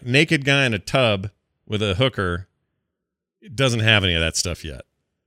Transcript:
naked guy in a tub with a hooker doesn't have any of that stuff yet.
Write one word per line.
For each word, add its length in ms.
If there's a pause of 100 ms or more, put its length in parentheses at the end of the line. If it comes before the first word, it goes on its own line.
naked 400
guy 220
in 80
a 60
tub 500 (340)
with 160
a 140
hooker 540 (1080)
doesn't 260
have 220
any 120
of 60
that 160
stuff 280
yet. 180 (440)